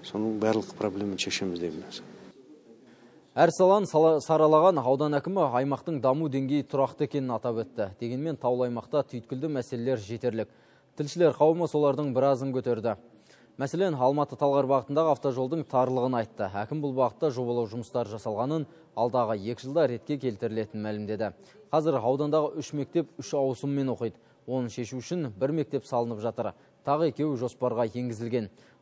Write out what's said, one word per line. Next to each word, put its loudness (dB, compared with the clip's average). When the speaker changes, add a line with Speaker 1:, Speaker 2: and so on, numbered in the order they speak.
Speaker 1:
Соның -4
барлық 0
проблеманы -2
шешеміз -4
деп -4
ойлаймыз. -12
Speaker 2:
Әр 6
саланы 4
сала-, 4
саралаған 6
аудан 2
әкімі 0
аймақтың -2
даму 2
деңгейі -2
тұрақты 0
екенін -4
атап -2
өтті. -6
Дегенмен, -4
таулы 0
аймақта -2
түйткілді -6
мәселелер -2
жетерлік. -4
Тілшілер 2
қауымы 4
солардың 2
біразын 2
көтерді. -2
Мәселен, 0
Алматы-Талғар 2
бағытындағы 2
автожолдың -2
тарлығын 2
айтты. -2
Әкім -6
бұл -4
бағытта 0
жобалау -2
жұмыстары -6
жасалғанын, -2
алдағы 2
екі -6
жылда 2
ретке -4
келтірілетінін -4
мәлімдеді. -4
Қазір 2
аудандағы 0
үш -8
мектеп -4
үш -10
ауысыммен -2
оқиды. -4
Оны -4
шешу -8
үшін -6
бір 0
мектеп -4
салынып -2
жатыр. -4
Тағы 2
екеуі -2
жоспарға -2
енгізілген. -4